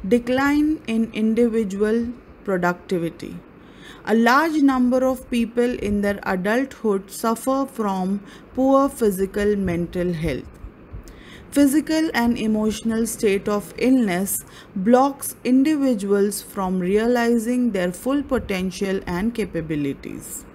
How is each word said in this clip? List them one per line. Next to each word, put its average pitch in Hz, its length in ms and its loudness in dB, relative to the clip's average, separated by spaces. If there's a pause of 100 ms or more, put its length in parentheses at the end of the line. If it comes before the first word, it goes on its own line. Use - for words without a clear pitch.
decline 277 760 2
in 226 260 -2
individual 220 960 0 (340)
productivity. 175 960 -4 (720)
A 214 80 2
large 262 400 4
number 262 500 4
of 254 260 -2
people 240 480 0
in 208 220 -2
their 202 220 0
adulthood 202 880 -2
suffer 262 600 -2
from 196 540 -2 (300)
poor 269 340 4
physical 208 680 0
mental 175 580 -2
health. 156 340 -4 (1040)
Physical 311 640 2
and 233 240 0
emotional 220 680 0
state 202 400 0
of 208 300 -2
illness 208 680 2 (320)
blocks 247 720 2
individuals 240 960 2
from 185 380 -4
realizing 233 960 0
their 180 200 -2
full 277 300 -4
potential 190 840 -4
and 190 280 -2
capabilities. 160 1200 -6